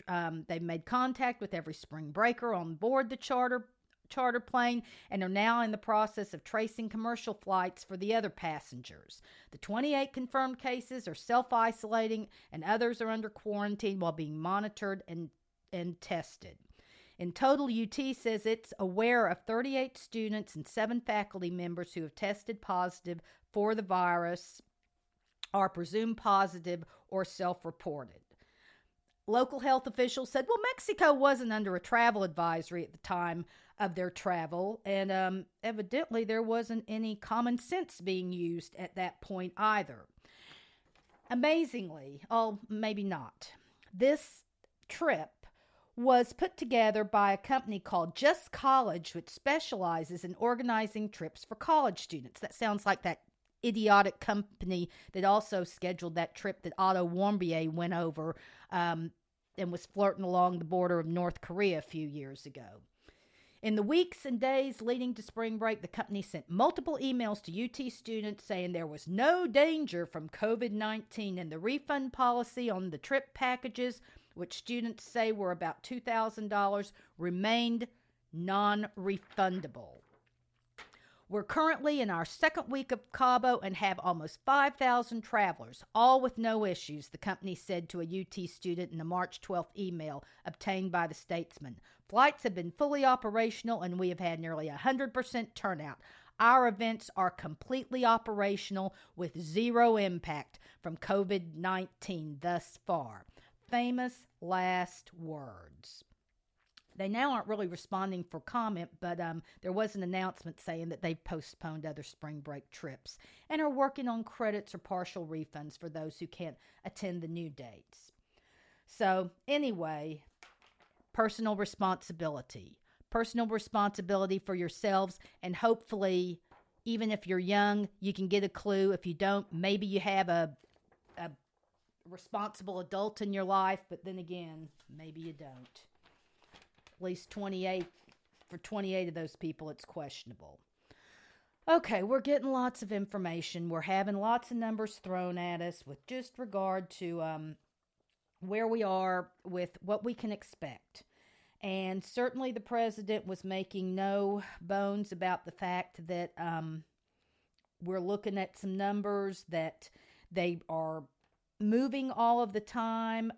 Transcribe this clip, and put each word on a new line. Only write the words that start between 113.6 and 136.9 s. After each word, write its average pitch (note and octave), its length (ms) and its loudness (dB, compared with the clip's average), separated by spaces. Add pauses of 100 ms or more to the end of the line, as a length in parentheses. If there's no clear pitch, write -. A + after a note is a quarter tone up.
working C4+ 380 0
on A3+ 160 -2
credits G#3 500 -4
or F#3 40 -12
partial F3+ 500 -6
refunds D#3 500 -10
for E3+ 120 -12
those D#3 300 -8
who E3+ 80 -8
can't E3 300 -10 (280)
attend F3+ 360 -6
the E3 60 -8
new E3 220 -6
dates. - 640 -18 (720)
So F#3 460 2 (140)
anyway, D#3+ 800 -2 (880)
personal A3 460 2
responsibility. E3+ 1200 -2 (320)
Personal A#3 380 2
responsibility G3+ 920 0
for F#3+ 160 -4
yourselves, F#3+ 640 0 (240)
and F3+ 100 -4
hopefully, F#3+ 840 2 (460)
even A3+ 260 0
if G#3 160 -2
you're F#3 120 2
young, G3+ 500 4 (100)
you G3 140 -2
can F#3+ 160 -2
get G3 160 4
a F#3 40 -2
clue. G3 440 2
If F3+ 120 -4
you F3 80 -2
don't, G3+ 380 0
maybe F#3+ 340 0
you G3 140 0
have F#3+ 300 2
a, E3 260 2 (640)
a E3+ 120 -8 (800)
responsible F#3+ 720 -8
adult G3+ 420 -4
in G3+ 120 -2
your G3 100 0
life, F#3+ 460 2
but F3 160 -12
then F#3+ 120 -8
again, E3 520 -12 (200)
maybe D#3 300 -16
you E3 140 -12
don't. C3 500 -20 (1160)